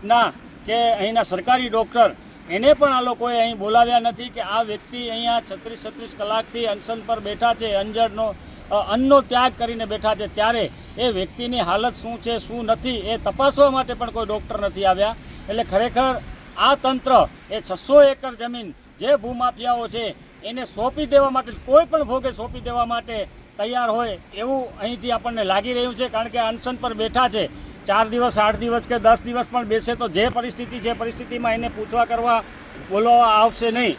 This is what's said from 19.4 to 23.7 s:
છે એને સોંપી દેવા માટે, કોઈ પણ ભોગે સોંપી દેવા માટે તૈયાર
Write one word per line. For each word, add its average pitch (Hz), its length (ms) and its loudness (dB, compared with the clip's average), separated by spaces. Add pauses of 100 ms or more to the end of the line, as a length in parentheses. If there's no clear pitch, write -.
છે 214 420 -8 (140)
એને 233 220 -10
સોંપી 262 400 -4
દેવા 277 240 2
માટે, 254 220 -4 (140)
કોઈ 294 200 6
પણ 311 180 0
ભોગે 254 280 -4
સોંપી 233 280 -10
દેવા 240 260 -2
માટે 233 420 -6 (300)
તૈયાર 240 320 -2